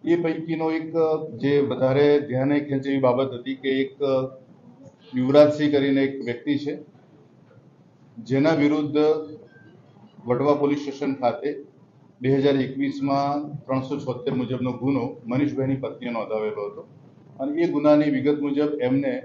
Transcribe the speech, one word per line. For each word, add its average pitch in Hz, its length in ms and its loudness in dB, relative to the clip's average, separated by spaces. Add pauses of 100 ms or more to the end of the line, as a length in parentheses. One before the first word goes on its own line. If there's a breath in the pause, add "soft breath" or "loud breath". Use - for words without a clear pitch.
એ 170 100 4
પૈકીનો 160 560 -2
એક, 160 240 -6
અ, 156 340 0
જે 143 300 0
વધારે 135 600 4
ધ્યાને 135 400 0
ખેંચે 139 300 -4
એવી 139 100 0
બાબત 131 340 2
હતી 123 220 -8
કે 135 140 -4
એક, 135 340 -2
અ, 131 340 -2 (760)
યુવરાજસિંહ 147 560 6
કરીને 139 300 2
એક 135 220 -2
વ્યક્તિ 120 340 -4
છે, 143 220 -6 (1400)
જેના 135 360 2
વિરુદ્ધ 147 440 2 (1300)
વટવા 135 300 2
પોલીસ 143 240 0
સ્ટેશન - 340 -4
ખાતે 127 520 -4 (560)
બે 131 140 2
હજાર 139 200 4
એકવીસમાં 139 1000 -2
ત્રણસો 131 420 -4
છોતેર 127 340 -6
મુજબનો 123 380 -4
ગુનો 120 440 -2 (100)
મનીષભાઈની 135 500 -2
પત્નીએ 120 360 -8
નોંધાવેલો 107 540 -4
હતો - 220 -12 (520)
અને 147 220 -2
એ 170 100 0
ગુનાની 147 400 4
વિગત 143 300 0
મુજબ 143 400 -2
એમને 131 420 0